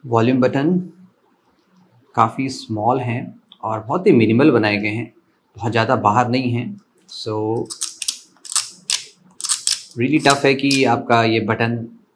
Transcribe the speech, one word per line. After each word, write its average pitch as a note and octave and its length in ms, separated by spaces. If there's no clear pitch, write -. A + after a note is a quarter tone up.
Volume A#2+ 380
बटन C#3 360
काफ़ी A#2+ 340
small A2+ 500
हैं A#2+ 420
और A2 160
बहुत D3 280
ही G3+ 40
minimal A#2 400
बनाए G#2+ 260
गए G#2 120
हैं, A2 220
बहुत A2 140
ज़्यादा A2+ 240
बाहर A2 340
नहीं B2 220
हैं। A#2+ 140
So, - 240
really C3+ 280
tough C#3 200
है C#3 80
कि C3+ 300
आपका A#2+ 400
ये A2+ 160
बटन A2+ 380